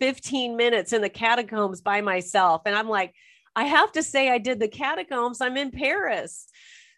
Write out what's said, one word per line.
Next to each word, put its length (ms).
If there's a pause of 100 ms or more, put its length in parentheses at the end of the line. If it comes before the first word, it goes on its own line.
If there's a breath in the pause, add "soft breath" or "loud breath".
fifteen 560
minutes 360
in 80
the 80
catacombs 720
by 200
myself. 640
And 80
I'm 140
like, 260 (400 soft breath)
"I 120
have 260
to 100
say 280
I 80
did 200
the 100
catacombs. 720
I'm 160
in 140
Paris." 760 (520 loud breath)